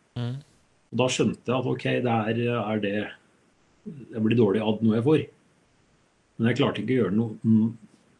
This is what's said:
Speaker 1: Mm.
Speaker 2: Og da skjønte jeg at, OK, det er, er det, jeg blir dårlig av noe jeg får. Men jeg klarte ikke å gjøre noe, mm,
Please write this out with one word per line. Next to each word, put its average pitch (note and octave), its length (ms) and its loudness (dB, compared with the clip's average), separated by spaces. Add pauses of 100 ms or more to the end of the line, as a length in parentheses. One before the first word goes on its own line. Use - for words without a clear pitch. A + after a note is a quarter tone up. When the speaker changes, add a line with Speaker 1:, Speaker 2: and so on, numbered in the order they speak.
(160)
Speaker 1:
Mm. A#2+ 200 -6 (560)
Speaker 2:
Og A#2 60 -4
da B2+ 100 4
skjønte - 380 -2
jeg A#2+ 80 0
at, B2+ 120 -2
OK, - 180 -4 (180)
det A#2 140 0
er, A2+ 240 -2 (320)
er G#2+ 80 0
det, G2+ 160 -2 (1160)
jeg G#2+ 120 -4
blir A#2 120 4
dårlig G#2+ 280 4
av G#2+ 180 0
noe A2+ 140 4
jeg A#2 80 0
får. D3+ 220 2 (1120)
Men A2+ 100 2
jeg A#2+ 80 0
klarte B2 240 0
ikke B2 140 -2
å B2 100 2
gjøre F#2 120 -2
noe, A2 280 -2
mm, A2+ 280 4 (480)